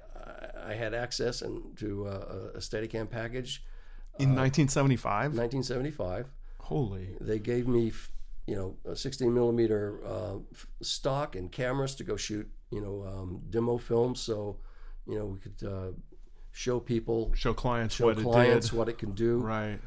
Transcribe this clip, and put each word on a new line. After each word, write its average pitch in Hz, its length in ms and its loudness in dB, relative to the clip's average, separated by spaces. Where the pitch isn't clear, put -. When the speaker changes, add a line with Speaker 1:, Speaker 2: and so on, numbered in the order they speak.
Speaker 1:
I, - 540 -10
I 104 40 -4
had 110 200 -4
access 120 480 -2
and - 360 -8
to, 101 280 -4
uh, 98 480 -8
a, - 20 -10
a 101 40 -10
Steadicam 110 480 -4
package. 120 540 -6
Speaker 2:
In 135 140 6
Speaker 1:
Uh, - 20 8
Speaker 2:
nineteen 135 340 6
seventy-five? 135 640 4
Speaker 1:
nineteen 120 280 0
seventy-five. 127 640 -2
Speaker 2:
Holy. 98 480 -2
Speaker 1:
They 107 180 0
gave 120 300 0
me, 117 220 6
f-, - 200 -6
you 104 100 0
know, 95 280 -4
a - 120 -6
sixteen 123 380 0
millimeter, 113 720 4
uh, 98 320 -4
f-, - 140 -14
stock 143 540 -2
and 92 160 -6
cameras 135 440 0
to - 80 -8
go 104 120 -2
shoot, 107 340 -4
you 104 100 -4
know, 101 260 -4
um, 92 440 -6
demo 117 260 4
films. 120 440 2
So, 104 360 -4
you 107 100 -4
know, 104 100 -2
we 98 120 -6
could, - 240 -12
uh, 95 260 -4
show 123 280 0
people, 113 540 2
Speaker 2:
Show 120 180 4
clients 117 440 2
Speaker 1:
show 117 100 6
Speaker 2:
what 107 120 6
it 110 40 2
Speaker 1:
clients 117 480 8
Speaker 2:
did. 117 80 0
Speaker 1:
what 110 100 2
it - 80 -2
can 104 160 -4
do. 117 280 4
Speaker 2:
Right. 107 460 0